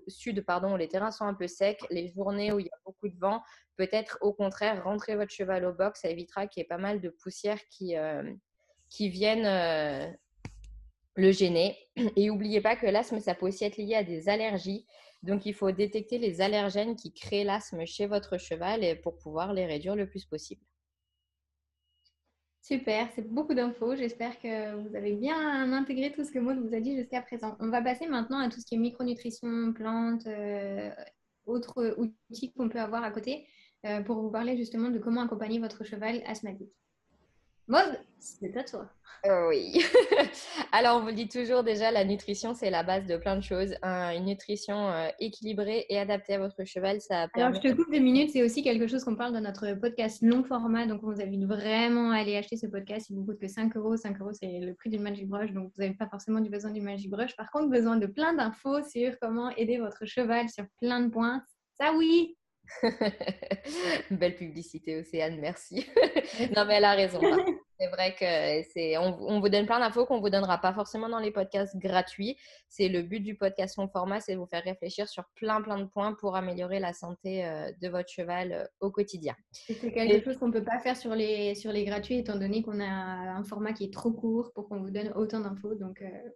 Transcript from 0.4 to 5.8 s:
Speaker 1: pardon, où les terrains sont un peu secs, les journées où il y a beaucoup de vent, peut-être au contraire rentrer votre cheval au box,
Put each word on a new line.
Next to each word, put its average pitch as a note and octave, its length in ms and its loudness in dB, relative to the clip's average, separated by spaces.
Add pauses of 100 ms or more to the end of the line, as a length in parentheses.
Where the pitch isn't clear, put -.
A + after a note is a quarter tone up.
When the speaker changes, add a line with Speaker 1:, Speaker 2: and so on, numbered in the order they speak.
Speaker 1:
pardon, F#3+ 300 2
où - 20 2
les E3 100 -2
terrains F#3+ 220 -2
sont G#3+ 160 -6
un G#3 80 -2
peu F#3 140 -4
secs, G3 320 0 (100)
les F3 200 -4
journées G3+ 440 -2
où G3+ 60 0
il F3 80 -4
y - 20 -20
a - 160 -16
beaucoup F#3+ 240 -8
de F3 80 -12
vent, G3+ 240 0 (360)
peut-être G#3+ 440 -2
au G#3 100 2
contraire G3+ 520 -2
rentrer G#3 320 -4
votre G#3 160 -2
cheval F#3 340 -2
au F3+ 80 0
box, G3 280 -2